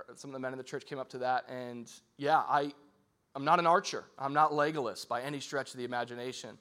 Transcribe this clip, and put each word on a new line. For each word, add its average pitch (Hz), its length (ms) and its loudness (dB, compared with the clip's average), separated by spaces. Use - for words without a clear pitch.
some - 140 -14
of 135 40 -10
the 135 60 -8
men 131 120 -4
in 131 60 -8
the 127 80 -10
church 135 200 -8
came 143 140 -8
up 127 120 -10
to 131 80 -10
that. 123 300 -2
And 123 400 -10
yeah, 143 220 4
I, 143 340 2
I'm 139 100 -4
not 160 140 8
an 170 60 4
archer. 170 380 4
I'm 139 140 -2
not 151 180 6
Legolas 147 560 0
by 120 140 -2
any 143 180 -6
stretch 135 320 -4
of 131 60 -14
the 123 80 -4
imagination. 120 760 -6